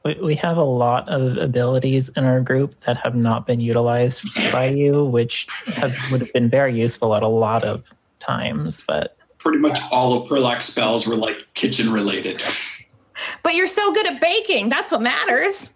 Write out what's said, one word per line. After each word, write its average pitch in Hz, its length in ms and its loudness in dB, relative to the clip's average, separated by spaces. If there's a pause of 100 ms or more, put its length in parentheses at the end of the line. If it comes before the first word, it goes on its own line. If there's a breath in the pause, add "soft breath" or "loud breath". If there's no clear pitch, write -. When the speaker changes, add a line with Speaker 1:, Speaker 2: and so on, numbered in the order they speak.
Speaker 1:
We, 151 120 -2
we 156 200 0
have 170 220 -2
a 165 60 4
lot 123 440 2
of 131 300 0
abilities 131 800 0
in 139 80 2
our 127 160 4
group 135 400 0
that 123 240 0
have 123 100 -2
not 117 320 0
been 120 140 0
utilized 120 640 0 (280)
by 127 200 0
you, 143 340 2
which 120 420 0 (200)
have, 139 280 -2 (160)
would 127 80 2
have 123 140 -6
been 120 160 4
very 131 280 2
useful 113 380 0
at 104 80 2
a 113 60 2
lot 110 340 2
of 110 220 -4 (340)
times, 143 680 -4
but - 300 -2 (220)
Speaker 2:
Pretty 151 220 0
much 147 200 2 (100)
all 123 320 2
of - 80 -14
Perlock's 123 360 0
spells 113 420 0
were, 117 80 0
like, 110 380 -4
kitchen 113 400 0
related. 98 500 -2 (1000 loud breath)
Speaker 3:
But 339 120 2
you're 370 120 2
so 403 260 0
good 427 140 2
at 277 140 -4
baking. 339 480 2
That's 320 220 -2
what 285 100 0
matters. 311 760 -2